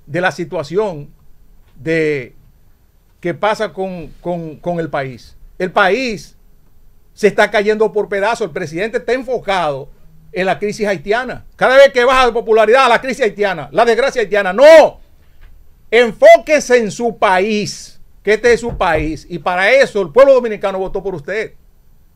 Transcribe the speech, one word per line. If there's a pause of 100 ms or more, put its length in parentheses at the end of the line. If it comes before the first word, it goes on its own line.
de
la
situación (680)
de (840)
qué
pasa
con, (120)
con,
con
el
país. (220)
El
país (760)
se
está
cayendo
por
pedazos.
El
presidente
está
enfocado (440)
en
la
crisis
haitiana.
Cada
vez
que
baja
de
popularidad,
la
crisis
haitiana,
la
desgracia
haitiana.
¡No! (920)
Enfóquese
en
su
país, (220)
que
este
es
su
país.
Y
para
eso
el
pueblo
dominicano
votó
por
usted. (600)